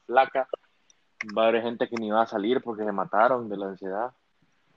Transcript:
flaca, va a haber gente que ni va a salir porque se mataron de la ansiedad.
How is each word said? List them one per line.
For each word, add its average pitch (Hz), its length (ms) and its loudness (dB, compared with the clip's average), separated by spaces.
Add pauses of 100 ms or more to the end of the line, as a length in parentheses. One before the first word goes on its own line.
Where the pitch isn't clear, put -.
flaca, 131 420 2 (880)
va 113 80 4
a 113 40 6
haber 113 140 2
gente 120 240 -4
que 117 100 -6
ni 110 140 -4
va 110 120 4
a 113 40 2
salir 113 360 0
porque 107 220 -6
se 107 80 -2
mataron 110 560 2
de 101 100 -6
la 98 80 -6
ansiedad. 98 440 -6 (680)